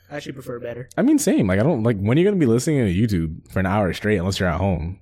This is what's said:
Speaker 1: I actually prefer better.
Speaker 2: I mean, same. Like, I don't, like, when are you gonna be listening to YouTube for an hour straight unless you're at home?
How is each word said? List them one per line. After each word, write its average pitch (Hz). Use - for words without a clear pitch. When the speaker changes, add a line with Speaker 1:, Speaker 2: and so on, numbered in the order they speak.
Speaker 1:
I 147
actually 143
prefer 127
better. 120
Speaker 2:
I 151
mean, 285
same. 196
Like, 92
I 110
don't, 143
like, 113
when 107
are 170
you 185
gonna 208
be 160
listening 127
to 92
YouTube 87
for -
an 92
hour 95
straight 104
unless 92
you're 92
at 76
home? 90